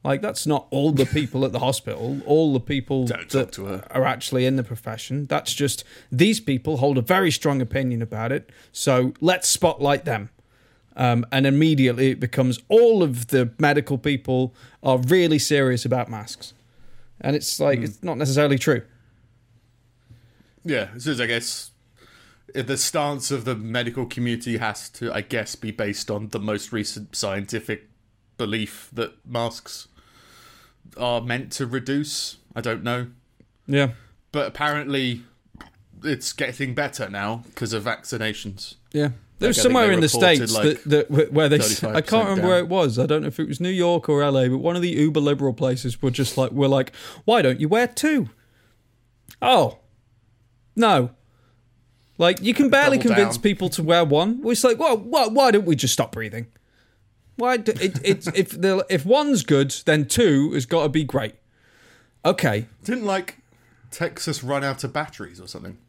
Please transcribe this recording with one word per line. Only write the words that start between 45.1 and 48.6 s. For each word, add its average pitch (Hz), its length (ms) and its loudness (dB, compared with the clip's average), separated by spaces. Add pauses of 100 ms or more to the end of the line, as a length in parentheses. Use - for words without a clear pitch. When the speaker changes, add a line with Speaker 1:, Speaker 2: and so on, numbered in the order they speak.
Speaker 1:
liberal 139 320 0
places 127 480 -4
were 131 100 0
just 127 260 -2
like, 131 140 0
were 139 160 0
like, 135 260 0 (320)
"Why 226 160 4
don't 127 180 2
you 151 100 0
wear 226 180 2
two?" 269 420 0 (1120)